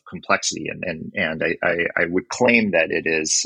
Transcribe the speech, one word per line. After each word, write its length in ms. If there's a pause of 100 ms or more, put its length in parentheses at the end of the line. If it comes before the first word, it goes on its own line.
complexity. 600
And, 160
and, 300
and 280
I, 240
I, 80 (220)
I 80
would 240
claim 420
that 200
it 140
is, 400